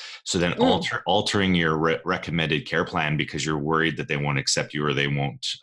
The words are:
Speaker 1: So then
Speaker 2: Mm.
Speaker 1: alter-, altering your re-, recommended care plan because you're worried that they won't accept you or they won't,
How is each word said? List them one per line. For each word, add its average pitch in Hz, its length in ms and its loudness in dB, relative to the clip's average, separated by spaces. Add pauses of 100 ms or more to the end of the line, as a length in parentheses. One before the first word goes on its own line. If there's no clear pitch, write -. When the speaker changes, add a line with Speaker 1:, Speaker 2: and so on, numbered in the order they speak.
(240)
Speaker 1:
So - 160 -2
then 87 140 2
Speaker 2:
Mm. - 80 -2
Speaker 1:
alter-, 185 440 2
altering 98 480 2
your 80 240 4
re-, 80 280 2
recommended 80 600 0
care 85 200 0
plan 78 300 0
because 73 300 -2
you're 78 140 0
worried 80 380 0
that 69 100 -6
they 76 100 -2
won't 71 220 0
accept - 340 -2
you 76 100 -2
or 71 120 0
they 69 100 0
won't, 71 400 -2 (180)